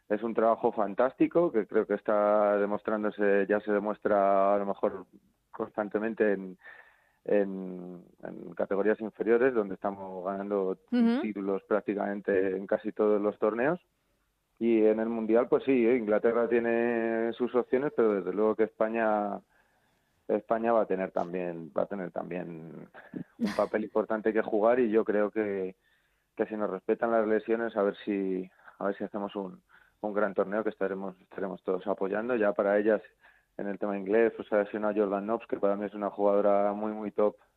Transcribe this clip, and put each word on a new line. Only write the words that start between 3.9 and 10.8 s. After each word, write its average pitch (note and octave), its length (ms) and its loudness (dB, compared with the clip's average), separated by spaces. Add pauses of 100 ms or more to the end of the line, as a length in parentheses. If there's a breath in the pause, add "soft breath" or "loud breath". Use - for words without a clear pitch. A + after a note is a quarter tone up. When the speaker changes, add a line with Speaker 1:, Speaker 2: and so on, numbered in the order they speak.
Speaker 1:
a - 20 4
lo G2+ 80 -4
mejor G2 400 -4 (460)
constantemente G#2+ 840 -2
en, F#2+ 240 -6 (680 loud breath)
en, F#2 800 -2 (200)
en F2+ 320 -12
categorías G2+ 440 0
inferiores, A2+ 540 0
donde G#2 220 -2
estamos F#2+ 500 -8
ganando G2 520 -2 (140)